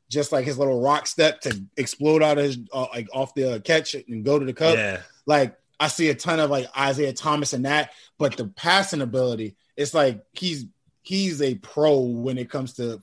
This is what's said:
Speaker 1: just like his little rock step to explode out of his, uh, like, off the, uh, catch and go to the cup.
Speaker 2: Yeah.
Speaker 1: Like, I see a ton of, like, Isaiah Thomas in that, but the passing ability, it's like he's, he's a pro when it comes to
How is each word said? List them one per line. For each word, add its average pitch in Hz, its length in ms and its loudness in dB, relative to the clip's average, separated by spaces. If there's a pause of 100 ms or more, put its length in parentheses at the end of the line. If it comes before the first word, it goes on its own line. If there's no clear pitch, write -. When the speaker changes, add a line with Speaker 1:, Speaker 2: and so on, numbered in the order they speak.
Speaker 1:
just 143 220 -2
like 131 140 0
his 135 120 -4
little 131 240 2
rock 143 260 2
step 156 340 2
to 110 200 -6 (160)
explode 151 460 2
out 151 140 4
of 143 80 2
his, 131 140 -4 (120)
uh, 131 220 -4
like, 117 200 -8
off 131 220 -4
the, 131 200 0
uh, 110 40 -6
catch 156 360 0
and 117 280 -10
go 143 160 2
to 139 60 -2
the 127 80 -4
cup. 160 220 4
Speaker 2:
Yeah. 101 260 -2 (240)
Speaker 1:
Like, 143 300 2 (240)
I 151 80 4
see 160 220 2
a 139 60 0
ton 160 240 0
of, 151 100 2
like, 135 160 0 (120)
Isaiah 139 360 0
Thomas 151 400 -2
in 123 100 -2
that, 143 280 0 (260)
but 143 200 0
the 113 100 -6
passing 175 540 0
ability, 120 540 -4 (220)
it's 139 160 -2
like 135 400 2
he's, 156 320 -6 (380)
he's 185 380 -2
a 131 140 0
pro 147 440 2
when 123 380 -2
it 123 120 -8
comes 131 240 -6
to 117 300 -8